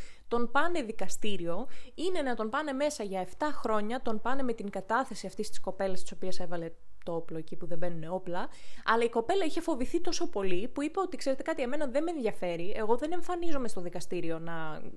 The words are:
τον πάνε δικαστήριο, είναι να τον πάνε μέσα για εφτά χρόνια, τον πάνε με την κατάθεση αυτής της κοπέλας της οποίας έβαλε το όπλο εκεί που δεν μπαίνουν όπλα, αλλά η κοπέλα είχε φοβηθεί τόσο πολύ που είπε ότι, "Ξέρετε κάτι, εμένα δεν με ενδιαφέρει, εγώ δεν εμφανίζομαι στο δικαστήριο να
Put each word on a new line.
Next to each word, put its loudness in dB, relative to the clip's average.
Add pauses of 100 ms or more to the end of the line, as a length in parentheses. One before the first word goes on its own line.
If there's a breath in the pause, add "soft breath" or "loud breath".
(280 loud breath)
τον 2
πάνε 2
δικαστήριο, 2 (280 loud breath)
είναι -2
να -2
τον -6
πάνε -6
μέσα -4
για -6
εφτά -6
χρόνια, 0
τον 2
πάνε 4
με 2
την -8
κατάθεση -6
αυτής -6
της 2
κοπέλας 2
της 2
οποίας 4
έβαλε 0 (340)
το -6
όπλο -4
εκεί -4
που -2
δεν 6
μπαίνουν 2
όπλα, -4 (360 loud breath)
αλλά 0
η 0
κοπέλα -2
είχε 0
φοβηθεί -2
τόσο 2
πολύ 4
που -4
είπε -4
ότι, -4
"Ξέρετε -2
κάτι, -4
εμένα 0
δεν -2
με -4
ενδιαφέρει, -2
εγώ 2
δεν -2
εμφανίζομαι 4
στο 2
δικαστήριο -2
να -4 (160)